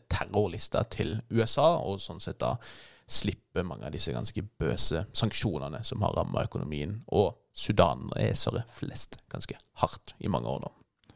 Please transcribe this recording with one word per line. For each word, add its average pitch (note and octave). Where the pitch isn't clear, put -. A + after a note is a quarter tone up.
terrorlista -
til -
U A2+
S -
A, D3
og G2
sånn -
sett -
da B1
slippe -
mange G#1+
av C#2
disse -
ganske -
bøse -
sanksjonene D#2
som -
har -
rammet -
økonomien, D2+
og F#2+
sudanesere -
flest -
ganske -
hardt -
i -
mange A#1
år B1+
nå. -